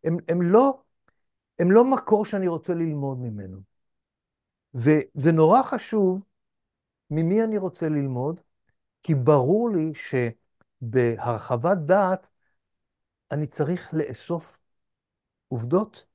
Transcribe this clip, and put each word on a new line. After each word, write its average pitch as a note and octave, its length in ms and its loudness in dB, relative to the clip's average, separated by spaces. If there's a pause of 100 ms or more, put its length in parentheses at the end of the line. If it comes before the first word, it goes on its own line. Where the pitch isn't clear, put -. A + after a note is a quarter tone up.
הם, E3 140 -2 (100)
הם F3 140 0
לא, A#3 400 4 (760)
הם F3+ 120 4
לא A#3 120 8
מקור G#3+ 420 0
שאני F#3+ 220 -4
רוצה E3+ 260 -4
ללמוד D3 460 -4
ממנו. G2+ 420 -10 (1120)
וזה C#3+ 600 2
נורא E3 300 4
חשוב G3+ 580 -2 (880)
ממי E3 340 0
אני A3 140 -4
רוצה F3 320 -6
ללמוד, C#3 520 -4 (600)
כי D#3 120 0
ברור D3+ 540 4
לי D#3+ 240 -2
שבהרחבת A#2+ 1800 -4
דעת F#3 520 0 (1000)
אני D3 160 -4
צריך D#3+ 460 -6
לאסוף - 680 -8 (880)
עובדות C3 680 -4